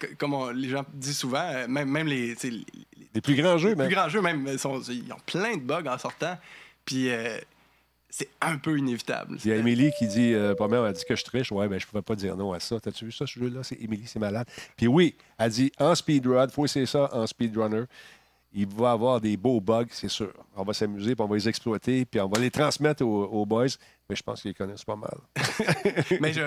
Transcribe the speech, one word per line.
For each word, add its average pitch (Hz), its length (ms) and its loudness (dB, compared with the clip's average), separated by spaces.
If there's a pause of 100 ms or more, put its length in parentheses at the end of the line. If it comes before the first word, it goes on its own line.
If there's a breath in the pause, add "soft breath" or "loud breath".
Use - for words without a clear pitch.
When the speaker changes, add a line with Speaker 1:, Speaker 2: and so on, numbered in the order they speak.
Speaker 1:
c-, - 180 -10
comme 143 160 -2
on, 131 160 -2
les 127 200 -4
gens 139 220 -2
disent 139 260 -6
souvent, 135 340 -2
euh, 127 160 -4
même, 139 200 0
même 151 200 0
les, 123 260 -2
tu - 60 -12
sais, 131 100 -4
les, 110 140 -8 (500)
Speaker 2:
Les 110 60 -2
plus 143 160 4
grands 170 220 6
jeux, 165 100 4
Speaker 1:
les 226 80 4
Speaker 2:
même. 180 100 2
Speaker 1:
plus 180 80 2
grands 185 140 4
jeux, 156 140 0
même, 156 280 0
ils 135 80 -2
sont, 135 220 -4
ils 120 320 -8
ont - 140 -14
plein 214 300 -2
de 156 60 -6
bugs 151 240 -4
en 127 120 -2
sortant. - 380 -6 (480 loud breath)
Puis... 131 260 0
Euh, 117 280 -2 (720 soft breath)
c'est - 200 -8 (100)
un 160 160 0
peu 151 220 0
inévitable. 127 680 -2
Speaker 2:
Il 104 40 0
y 110 40 6
a - 40 4
Speaker 1:
C'est 107 40 2
Speaker 2:
Émilie 120 380 6
qui 113 100 2
dit, 117 240 4
euh, 104 220 4
pas 104 120 0
mal, 120 220 4
elle 98 60 -2
dit 90 120 -8
que 123 80 0
je - 100 -2
triche. 123 280 -4
Ouais, 101 160 0
ben, 95 100 -2
je 95 80 -8
pouvais 104 160 -6
pas 110 140 -4
dire 95 200 -4
non 98 160 -4
à 85 60 -4
ça. 110 220 -6
T'as-tu - 240 -8
vu 113 80 -10
ça, 143 140 -6
ce 131 120 -10
jeu-là ? 123 240 -4
C'est - 180 -10
Émilie, 110 260 -6
c'est - 120 -10
malade. 104 300 -2 (280 loud breath)
Puis 113 120 4
oui, 156 260 6 (240 soft breath)
elle 113 120 2
dit, 123 280 2
en 156 160 6
speedrun, 131 540 4
faut 147 160 -2
essayer 135 220 0
ça 139 280 2
en 113 140 0
speedrunner. 110 560 -2 (720 loud breath)
Il 101 120 0
va 110 260 2
avoir 117 280 2
des 107 160 0
beaux 117 240 2
bugs, 110 300 2
c'est - 180 -8
sûr. 98 240 -6 (240)
On 98 80 -4
va 104 80 -2
s'amuser, 104 420 -2
puis 113 80 0
on 107 60 0
va 104 80 2
les 104 140 0
exploiter, 123 560 0
puis - 120 -2
on 98 100 2
va 104 120 0
les 123 100 2
transmettre 147 540 2
aux, 104 200 2
aux 104 220 0
boys. 110 200 4 (420 soft breath)
Mais 98 80 -6
je - 60 -6
pense 104 180 -8
qu'ils 98 140 -6
connaissent 101 320 -10
pas 107 100 -4
mal. - 220 -10 (180)
<laughs> 185 840 0
Speaker 1:
Mais 156 100 2
je, 160 140 -2